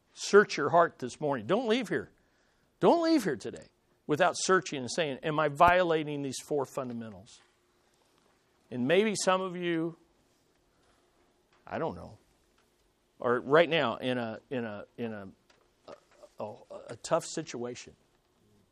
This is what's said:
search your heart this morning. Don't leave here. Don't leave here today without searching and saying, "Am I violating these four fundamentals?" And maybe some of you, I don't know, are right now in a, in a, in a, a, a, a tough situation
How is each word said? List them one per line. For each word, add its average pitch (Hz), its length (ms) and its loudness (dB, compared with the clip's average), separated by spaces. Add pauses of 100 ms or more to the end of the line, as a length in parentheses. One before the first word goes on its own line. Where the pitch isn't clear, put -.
(140)
search - 440 4
your 143 120 0
heart 170 300 4
this 123 220 -10
morning. 139 240 -4
Don't 220 220 0
leave 220 220 0
here. 123 200 -4 (720)
Don't 311 240 6
leave 320 200 4
here 147 140 -2
today - 320 -14 (360)
without 151 300 2
searching 180 440 0
and 120 120 -6
saying, 147 280 -2
"Am 151 200 -2
I 156 80 2
violating 160 760 4
these 131 200 -6
four 143 220 -2
fundamentals?" 117 760 -10 (1300)
And 123 160 -2
maybe 196 280 4
some 185 260 2
of 185 140 -6
you, 170 420 -4 (1700)
I 92 120 -10
don't 127 180 -6
know, 95 220 -18 (1040)
are 120 180 0
right 147 300 4
now 139 260 0
in 127 220 -4
a, 113 220 -6 (100)
in 123 160 -4
a, 104 200 -10 (120)
in 113 160 -8
a, 101 140 -12 (600)
a, - 560 -16
a, 107 120 -10 (340)
a 120 80 -12
tough - 280 -2
situation 123 680 -10 (760)